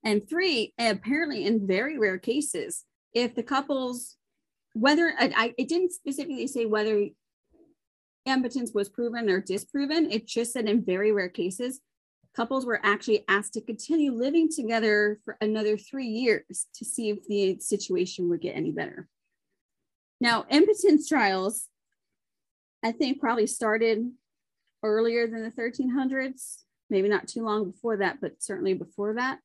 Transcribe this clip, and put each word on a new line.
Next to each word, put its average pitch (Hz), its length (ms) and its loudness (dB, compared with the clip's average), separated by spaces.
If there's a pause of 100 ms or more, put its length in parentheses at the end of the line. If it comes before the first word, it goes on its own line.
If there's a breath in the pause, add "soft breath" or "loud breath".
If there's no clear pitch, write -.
And 208 240 2
three, 320 500 0
apparently 233 640 0
in 208 200 2
very 220 320 0
rare 196 220 2
cases, - 680 -4 (300)
if 240 220 0
the 233 80 -4
couples, 262 720 -4 (580)
whether, 302 420 4
I, - 200 2
I, 233 200 0
it 262 120 -2
didn't 349 240 0
specifically 269 560 -6
say 233 180 -2
whether 214 400 2 (1200)
impotence 254 480 -2
was 202 140 0
proven 233 420 -2
or 185 100 2
disproven. 277 720 -2
It 214 160 -2
just 233 260 -4
said 226 160 -2
in 208 160 2
very 196 280 2
rare 190 160 0
cases, 190 520 -4 (540)
couples 254 320 -2
were 226 160 -2
actually 208 460 2
asked 196 260 0
to 220 60 -6
continue 285 520 0
living 285 360 2
together 214 760 2
for - 160 -12
another 214 360 2
three 262 300 -8
years 220 680 0
to - 100 -14
see 220 260 -4
if 208 180 -4
the 196 320 2
situation 185 680 -2
would 175 120 0
get - 160 -6
any 156 160 -2
better. - 360 -8 (1120)
Now, 233 300 2
impotence 330 580 6
trials, 202 600 0 (1120)
I 226 100 -2
think, 269 280 0
probably 226 260 2
started 220 640 0 (720)
earlier 233 440 2
than 226 160 -6
the 226 80 -8
thirteen 247 400 -2
hundreds, 262 720 -4 (260)
maybe 202 180 2
not 208 200 0
too 226 160 -6
long 214 260 -2
before 226 280 -4
that, 190 220 -2
but - 200 -8
certainly 190 340 -2
before 202 400 -6
that 262 300 -4